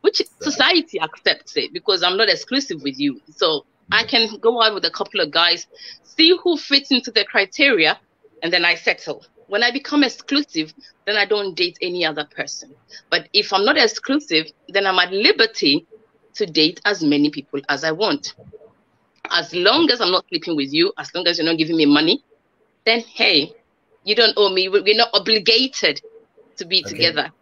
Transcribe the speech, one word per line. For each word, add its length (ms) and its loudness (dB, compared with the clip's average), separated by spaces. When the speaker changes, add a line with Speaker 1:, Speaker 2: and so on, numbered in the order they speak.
Speaker 1:
which 180 0
Speaker 2:
Right. 80 -4
Speaker 1:
society 580 0
accepts 560 -4
it 160 -4
because 300 -2
I'm 160 0
not 100 2
exclusive 540 -4
with 160 -6
you. 220 -2
So 340 -2
I 120 0
can 360 0
go 220 2
out 120 2
with 100 -8
a 60 -4
couple 300 -8
of 100 -2
guys, 360 0
see 400 4
who 160 0
fits 320 -2
into 220 0
the 120 0
criteria, 760 2
and 100 -2
then 120 2
I 100 2
settle. 500 -6
When 160 -2
I 80 0
become 320 0
exclusive, 680 -4
then 100 -2
I 100 2
don't 300 -2
date 260 -2
any 240 -4
other 180 -4
person. 380 -12
But 220 -2
if 200 0
I'm 120 2
not 120 2
exclusive, 720 0
then 180 0
I'm 140 0
at 120 0
liberty 760 0
to 120 -4
date 380 0
as 180 0
many 280 2
people 380 -10
as 140 -2
I 80 -2
want. 440 -2
As 240 -2
long 360 2
as 100 -2
I'm 120 0
not 160 0
sleeping 280 -4
with 160 -4
you, 260 2
as 160 -14
long 120 -4
as 120 0
you're 80 -2
not 120 0
giving 180 0
me 100 4
money, 360 4
then 140 2
hey, 520 0
you 100 -2
don't 220 2
owe 140 4
me. 180 0
We-, 140 2
we're 140 4
not 160 2
obligated 880 0
to 80 -12
be 200 -2
Speaker 2:
Okay. 40 -10
Speaker 1:
together. 540 -2